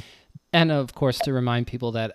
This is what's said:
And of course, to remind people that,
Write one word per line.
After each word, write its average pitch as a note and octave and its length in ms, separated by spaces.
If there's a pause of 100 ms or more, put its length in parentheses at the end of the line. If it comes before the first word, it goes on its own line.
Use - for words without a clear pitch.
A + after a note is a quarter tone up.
(520)
And E3 200
of C#3 220
course, C3 260
to C#3+ 120
remind B2 340
people A#2+ 260
that, A2+ 220